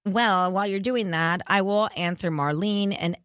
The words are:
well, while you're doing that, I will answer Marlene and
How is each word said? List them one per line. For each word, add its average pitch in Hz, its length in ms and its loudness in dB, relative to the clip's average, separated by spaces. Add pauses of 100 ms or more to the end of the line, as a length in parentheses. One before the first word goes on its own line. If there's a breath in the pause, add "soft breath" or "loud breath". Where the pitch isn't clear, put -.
well, 190 480 2
while 196 140 0
you're 196 140 -2
doing 220 320 0
that, 165 340 0
I 196 160 2
will 208 340 2
answer 175 360 -4
Marlene 190 680 0
and 170 280 -2